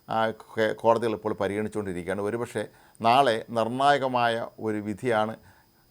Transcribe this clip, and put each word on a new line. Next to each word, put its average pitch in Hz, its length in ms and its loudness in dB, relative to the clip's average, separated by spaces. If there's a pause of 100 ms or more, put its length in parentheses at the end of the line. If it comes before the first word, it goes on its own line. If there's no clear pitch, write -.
ആ, 110 220 0
കെ-, 110 420 -2
കോടതികൾ 113 400 2
ഇപ്പോൾ 107 220 -4
പരിഗണിച്ചുകൊണ്ടിരിക്കുകയാണ്. 98 880 -4
ഒരുപക്ഷേ 110 440 -4 (360)
നാളെ 123 500 4
നിർണായകമായ 123 960 0 (120)
ഒരു 107 180 -4
വിധിയാണ്, 107 600 -2 (540)